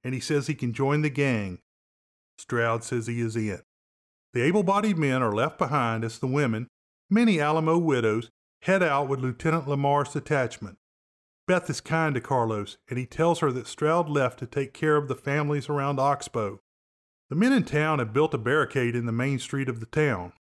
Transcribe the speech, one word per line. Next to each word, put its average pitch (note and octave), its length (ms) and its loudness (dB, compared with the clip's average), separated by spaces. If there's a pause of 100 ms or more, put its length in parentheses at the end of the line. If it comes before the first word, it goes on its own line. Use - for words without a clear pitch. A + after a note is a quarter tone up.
and B2+ 100 -4
he B2+ 60 -4
says C#3+ 260 0
he D#3 80 -4
can B2+ 180 -4
join C#3 300 2
the D3+ 80 0
gang. A#2+ 480 0 (800)
Stroud A#2 460 -2
says A#2 220 -4
he A#2 140 -4
is A2+ 160 -4
in. G#2+ 240 -4 (720)
The A#2+ 100 0
able-bodied G3 540 2
men C3+ 260 2
are A2 120 0
left B2+ 240 -2
behind A#2 460 0
as A2+ 140 -8
the - 80 -4
women, B2+ 420 0 (420)
many G#3+ 300 4
Alamo D#3+ 380 2
widows, A#2+ 520 2 (320)
head F#3 200 2
out C#3+ 260 2
with C3+ 120 -2
Lieutenant C#3 480 -2
Lamar's C#3+ 440 2
detachment. B2+ 680 -4 (680)
Beth F3+ 220 2
is - 120 -4
kind D#3+ 340 0
to B2+ 60 -2
Carlos, A2+ 580 -2 (100)
and B2 100 -6
he B2+ 80 -4
tells E3 340 0
her D3 120 2
that B2 140 -6
Stroud D#3+ 420 0
left C3+ 300 0
to B2 80 -10
take C#3 260 -6
care D3+ 240 2
of C#3+ 120 0
the B2+ 80 -4
families D3 520 -2
around C#3+ 320 -2
Oxbow. B2+ 600 -2 (680)
The C3 80 -4
men A#3 160 4
in B3 120 4
town D3+ 340 0
have A2+ 140 -2
built D3 220 2
a C3+ 40 -4
barricade B2 560 0
in A#2+ 120 -2
the A#2 60 -2
main B2+ 260 0
street C3+ 300 -4
of A#2+ 120 -6
the A2+ 60 -10
town. A2 460 -2 (160)